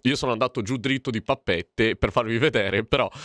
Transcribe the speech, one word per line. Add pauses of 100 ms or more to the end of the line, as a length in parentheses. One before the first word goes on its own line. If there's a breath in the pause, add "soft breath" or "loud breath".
Io
sono
andato
giù
dritto
di
pappette
per
farvi
vedere,
però (160 loud breath)